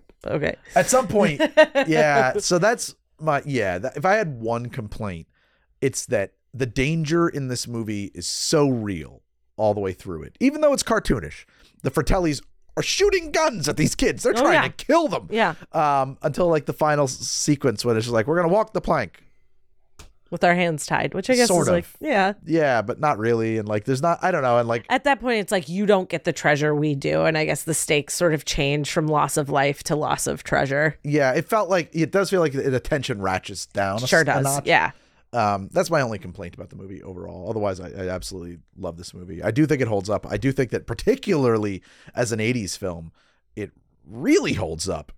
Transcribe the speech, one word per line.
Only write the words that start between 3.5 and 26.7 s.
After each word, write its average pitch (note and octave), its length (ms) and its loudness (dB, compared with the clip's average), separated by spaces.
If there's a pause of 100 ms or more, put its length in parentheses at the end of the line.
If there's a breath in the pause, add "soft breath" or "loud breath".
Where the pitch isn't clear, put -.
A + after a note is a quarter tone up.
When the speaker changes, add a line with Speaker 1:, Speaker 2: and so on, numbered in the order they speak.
Speaker 2:
That, A#2+ 180 -6
if D3 100 -4
I F#3+ 100 4
had D#3 240 -2
one A#2 300 -4
complaint, G#2 580 -10 (540)
it's - 260 -2
that G2+ 260 -2 (180)
the B2+ 140 -4
danger D#3+ 640 0
in C#3 180 -6
this B2 200 -6
movie A2 380 -6 (100)
is E2+ 100 -10
so - 420 0
real G#2 540 -4 (340)
all G#2 200 2
the G#2 60 -4
way F#2+ 120 -2
through E2 300 -10
it. - 160 -18
Even C#4+ 220 0
though C#4+ 120 6
it's A3+ 100 0
cartoonish, - 640 -2 (380 soft breath)
the C3+ 80 -2
Fratellis E3 500 0 (340)
are D#3 60 -2
shooting F#4+ 500 0
guns C4+ 380 0
at - 80 -2
these - 160 2
kids. E3 300 0
They're A3+ 120 2
Speaker 1:
Oh, A#3 60 2
Speaker 2:
trying C#4 120 6 (100)
Speaker 1:
yeah. C3 60 -2
Speaker 2:
to - 0 - (160)
kill D#4 240 4
them. E3 200 -6
Speaker 1:
Yeah. G3+ 240 0 (200)
Speaker 2:
Um, C#3 500 0
until, F3 240 0
like, D#3 180 2
the C#3 80 -4
final D3 300 2
s-, C3+ 160 -2
sequence B2 680 0
when A#2 120 2
it's A2+ 100 0
just A#2+ 80 -2
like, A2 100 2
"We're D#3+ 120 0
gonna F3 100 2
walk G#3 260 0
the F3 80 -2
plank." D#3 380 -2 (1120)
Speaker 1:
With E3+ 100 0
our F3 100 6
hands E3+ 320 0
tied, - 280 0
which F#3+ 160 -4
I B3+ 60 4
guess A#3+ 120 6
Speaker 2:
Sort E3+ 200 4
Speaker 1:
is - 40 2
like, - 140 2
Speaker 2:
of. - 160 -20
Speaker 1:
yeah. G#3 320 2 (120)
Speaker 2:
Yeah, D3+ 360 2
but A2 180 -6
not C#3+ 180 2
really. A2+ 400 2
And, G#2+ 120 -4
like, G#2+ 160 -2
there's C3 160 0
not, E3+ 200 0
I F#3 100 2
don't D#3+ 100 0
know. A#2+ 160 4
And, A#2 100 2
like, A#2 220 -2
Speaker 1:
At C4 160 0
that C#4 160 2
point, A#3 180 0
it's F#3 140 -6
like, D#3 160 -2
you G3 160 -2
don't F#3 240 4
get D#3 160 -6
the D#3+ 80 0
treasure D3+ 420 2